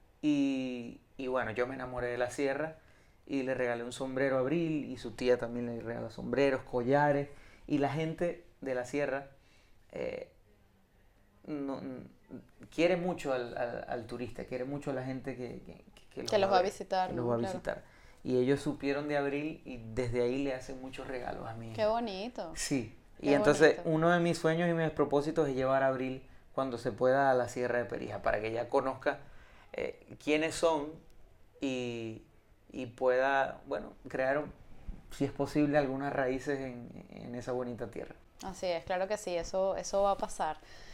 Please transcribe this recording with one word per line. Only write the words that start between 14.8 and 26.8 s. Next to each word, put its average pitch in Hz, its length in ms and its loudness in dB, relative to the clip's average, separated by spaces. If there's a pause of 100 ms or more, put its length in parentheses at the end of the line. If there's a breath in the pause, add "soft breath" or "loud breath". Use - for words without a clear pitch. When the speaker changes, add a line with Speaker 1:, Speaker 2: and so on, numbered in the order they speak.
Speaker 1:
a 135 40 -2
la 127 100 -4
gente 131 320 -6
que, 123 280 -10
que, - 200 -18 (260)
que - 120 -10
los - 80 -6
Speaker 2:
Que 214 80 4
los 196 120 4
Speaker 1:
va 196 60 6
a - 0 -
Speaker 2:
va - 20 8
a 180 40 6
Speaker 1:
ver, 185 80 0
Speaker 2:
visitar, 185 400 -2
Speaker 1:
que - 60 -4
los 123 80 0
Speaker 2:
¿no? 120 60 2
Speaker 1:
va 120 60 4
a - 20 2
Speaker 2:
Claro. 117 140 0
Speaker 1:
visitar. - 300 -4 (400 soft breath)
Y 127 160 2
ellos 135 220 4
supieron 143 480 -2
de 147 100 0
Abril 143 460 -2
y 131 140 -10 (160)
desde 123 280 0
ahí 123 200 2
le 139 120 0
hacen 131 260 -10
muchos 131 280 -10
regalos - 380 -6
a 113 80 -8
mi 113 180 -10
Speaker 2:
Qué 220 100 -4
Speaker 1:
hija. 214 80 4
Speaker 2:
bonito. 220 640 -4
Speaker 1:
Sí. 120 400 -2 (240)
Speaker 2:
Qué - 100 -4
Speaker 1:
Y 143 40 8
entonces 143 420 8
Speaker 2:
bonito. - 200 -2
Speaker 1:
uno 160 140 6
de 175 100 6
mis 170 180 2
sueños 165 300 2
y 170 60 4
mis 160 160 2
propósitos 147 580 2
es 135 60 0
llevar 131 280 4
a 135 60 6
Abril 131 380 -2 (280 soft breath)
cuando 131 240 -2
se 123 140 -2